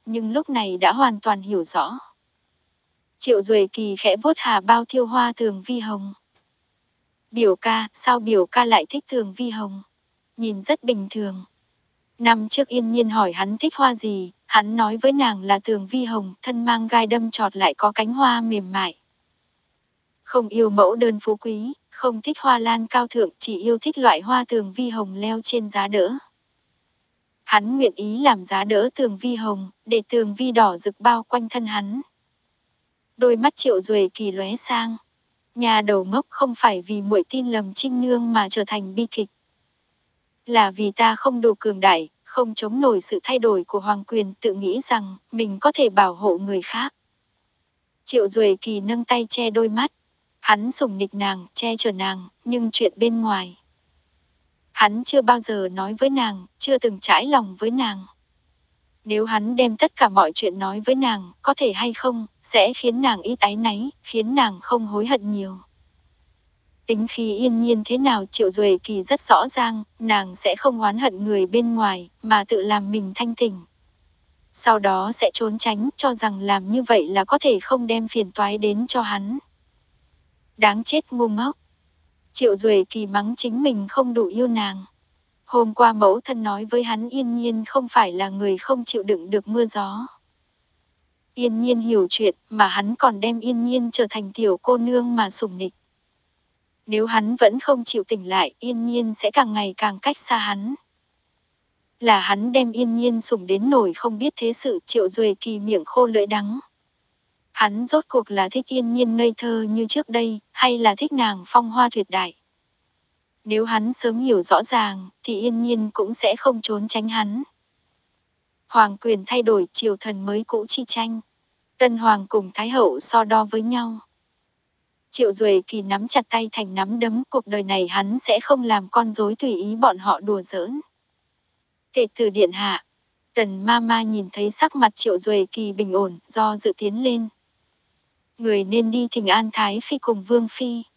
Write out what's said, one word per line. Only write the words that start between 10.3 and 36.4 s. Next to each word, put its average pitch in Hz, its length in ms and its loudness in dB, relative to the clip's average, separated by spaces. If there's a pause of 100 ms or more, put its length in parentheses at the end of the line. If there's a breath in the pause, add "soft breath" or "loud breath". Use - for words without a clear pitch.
Nhìn 214 240 -6
rất 294 220 -2
bình 214 260 -2
thường." 190 360 -8 (720)
Năm 226 320 0
trước 277 180 0
Yên 233 240 -2
Nhiên 233 180 2
hỏi 214 220 2
hắn 196 260 -4
thích 320 180 -2
hoa 262 200 2
gì, 196 360 -6 (140)
hắn 214 300 0
nói 226 220 2
với 262 140 4
nàng 233 320 2
là 196 160 2
Tường 202 280 -2
Vi 247 180 -2
Hồng, 208 360 -4
thân 233 240 -4
mang 226 220 0
gai 233 200 2
đâm 226 240 0
chọt 202 240 -2
lại 185 180 2
có - 180 0
cánh 220 220 -2
hoa 254 280 2
mềm 208 300 -4
mại. 190 280 -6 (1200)
"Không 240 240 0
yêu 220 220 2
mẫu 202 260 6
đơn 226 260 2
phú 214 140 -2
quý, 220 380 -8 (160)
không 233 320 -4
thích 302 180 -6
hoa 254 200 2
lan 226 280 -2
cao 240 200 0
thượng, 214 220 0 (100)
chỉ 214 180 -4
yêu 226 200 0
thích 302 200 -4
loại 208 240 4
hoa 254 260 0
Tường 208 260 -2
Vi 247 160 -4
Hồng 208 260 -6
leo 220 280 -4
trên 220 260 -4
giá 202 180 -2
đỡ." 202 300 2 (1300)
Hắn 220 340 2
nguyện 247 180 4
ý 208 240 -6
làm 240 240 4
giá 190 200 -2
đỡ 208 320 2
Tường 226 220 0
Vi 240 180 -2
Hồng, 208 340 -6 (160)
để 220 240 2
Tường 220 260 0
Vi 254 160 -2
đỏ 214 260 4
rực 202 220 -6
bao 233 240 2
quanh 233 260 -4
thân 240 160 -4
hắn. 214 360 -4 (1160)
Đôi 240 180 4
mắt 247 200 0
Triệu 208 260 2
Duệ 196 320 2
Kỳ 208 180 -6
lóe 196 240 -6
sang. 226 420 -4 (580)
"Nhà 233 260 2
đầu 202 240 0
ngốc, 220 240 -2
không 262 280 0